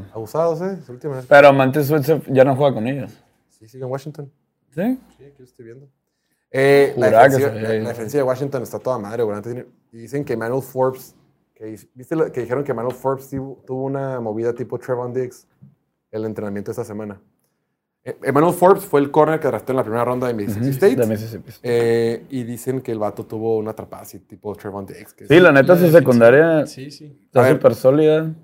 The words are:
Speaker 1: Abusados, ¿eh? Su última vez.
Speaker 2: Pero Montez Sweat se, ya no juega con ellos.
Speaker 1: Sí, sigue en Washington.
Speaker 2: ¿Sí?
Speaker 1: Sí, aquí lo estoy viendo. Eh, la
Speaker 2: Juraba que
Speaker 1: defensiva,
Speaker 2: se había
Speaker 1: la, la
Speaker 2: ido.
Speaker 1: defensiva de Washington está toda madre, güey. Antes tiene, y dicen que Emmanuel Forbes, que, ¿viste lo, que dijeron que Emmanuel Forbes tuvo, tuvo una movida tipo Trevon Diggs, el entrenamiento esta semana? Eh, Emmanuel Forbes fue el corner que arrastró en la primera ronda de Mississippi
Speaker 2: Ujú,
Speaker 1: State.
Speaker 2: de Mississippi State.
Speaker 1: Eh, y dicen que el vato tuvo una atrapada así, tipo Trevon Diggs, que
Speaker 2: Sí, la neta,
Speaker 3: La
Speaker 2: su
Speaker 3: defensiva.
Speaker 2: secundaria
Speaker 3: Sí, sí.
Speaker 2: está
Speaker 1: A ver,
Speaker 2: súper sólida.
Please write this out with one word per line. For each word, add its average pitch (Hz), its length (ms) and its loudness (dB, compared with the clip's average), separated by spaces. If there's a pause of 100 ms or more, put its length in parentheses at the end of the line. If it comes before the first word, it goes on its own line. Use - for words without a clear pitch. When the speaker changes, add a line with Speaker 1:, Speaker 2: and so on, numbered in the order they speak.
(140)
Speaker 1:
Abusados, 156 480 -4
¿eh? 190 240 -8
Su 123 80 -18
última 135 220 -10
vez. 127 120 -12
Speaker 2:
Pero 143 240 8
Montez 135 360 0
Sweat 151 160 0
se, 143 240 0
ya 131 180 4
no 139 100 0
juega 139 180 0
con 107 140 -6
ellos. 127 240 -8 (380)
Speaker 1:
Sí, - 180 -20
sigue 131 160 -18
en 127 80 -10
Washington. 139 400 -14 (420)
Speaker 2:
¿Sí? 240 260 -4 (180)
Speaker 1:
Sí, 131 80 -20
aquí 143 140 -20
lo 127 60 -20
estoy 123 200 -20
viendo. 131 220 -20 (600)
Eh, 139 480 4
la 117 100 2
Speaker 2:
Juraba 113 220 8
que 135 60 2
Speaker 1:
defensiva, 135 160 2
Speaker 2:
se 110 60 -10
había 110 60 -8
Speaker 1:
la, 110 60 -4
la 110 120 -2
Speaker 2:
ido. 113 80 -6
Speaker 1:
defensiva 117 340 -4
de 127 60 0
Washington 127 340 -6
está 107 160 -12
toda 127 200 -4
madre, 110 240 -6
güey. 104 120 -4
Antes 104 180 -12
tiene, 123 160 -14 (220)
y 113 60 -20
dicen 120 260 -8
que 131 100 -6
Emmanuel 117 280 -4
Forbes, 131 540 -4 (400)
que, 110 240 -16 (160)
¿viste 127 200 -10
lo, 160 160 -2
que 127 100 -8
dijeron 127 220 -4
que 143 80 -6
Emmanuel 123 240 -6
Forbes 135 340 -6
tuvo, 135 360 -12
tuvo 131 200 -8
una 135 340 -8
movida 113 340 -6
tipo 120 240 -10
Trevon 123 360 -8
Diggs, 127 340 -8 (640)
el 110 140 -8
entrenamiento 101 460 -10
esta 117 120 -10
semana? 104 360 -12 (840)
Eh, - 200 -14
Emmanuel 147 300 2
Forbes 180 300 4
fue - 160 0
el 143 100 0
corner 156 300 2
que 151 80 -4
arrastró 117 260 -4
en 131 40 0
la 127 60 -2
primera 113 200 -4
ronda 127 240 -4
de 120 60 -4
Mississippi 104 320 -6
Speaker 2:
Ujú, 135 80 -2
Speaker 1:
State. 196 240 2
Speaker 2:
de 117 100 0
Mississippi 110 420 -8
State. - 180 -14 (460)
Speaker 1:
Eh, - 160 -12
y 127 140 -8
dicen 120 380 -8
que 123 100 -10
el 110 80 -6
vato 104 260 -8
tuvo 113 320 -4
una 107 140 -6
atrapada - 320 -16
así, 95 160 -20
tipo 104 360 -16
Trevon 101 300 -12
Diggs, - 280 -20
que - 140 -20
Speaker 2:
Sí, 156 120 8
la 180 120 8
neta, 135 220 6
Speaker 3:
La 175 60 6
Speaker 2:
su 180 60 4
Speaker 3:
defensiva. 165 140 8
Speaker 2:
secundaria 135 680 6
Speaker 3:
Sí, 135 240 -16
sí. 147 320 -20
Speaker 2:
está - 160 0
Speaker 1:
A 123 40 4
ver, 127 100 4
Speaker 2:
súper 131 220 4
sólida. 156 580 0 (100)